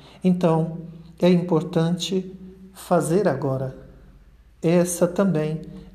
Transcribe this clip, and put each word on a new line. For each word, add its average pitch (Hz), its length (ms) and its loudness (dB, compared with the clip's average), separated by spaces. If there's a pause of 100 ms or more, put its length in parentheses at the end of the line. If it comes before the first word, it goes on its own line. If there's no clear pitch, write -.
(220)
Então, 160 560 2 (420)
é 180 100 6
importante 175 1080 0 (360)
fazer 175 540 0
agora. 135 500 -4 (840)
Essa 175 460 2
também, 156 560 0 (320)